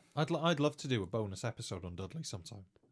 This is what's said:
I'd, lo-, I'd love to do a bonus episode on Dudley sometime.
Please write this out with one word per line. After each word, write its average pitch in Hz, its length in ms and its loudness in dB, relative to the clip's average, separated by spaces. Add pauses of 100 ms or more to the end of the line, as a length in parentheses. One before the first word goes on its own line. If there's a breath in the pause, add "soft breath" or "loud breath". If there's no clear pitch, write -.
(160)
I'd, 151 140 2
lo-, 160 120 2
I'd 165 180 6
love 147 180 4
to 147 100 -6
do 120 140 4
a 87 40 -2
bonus 101 380 -2
episode 107 400 -4
on 87 100 -6
Dudley 95 280 -6
sometime. 98 420 -10 (280)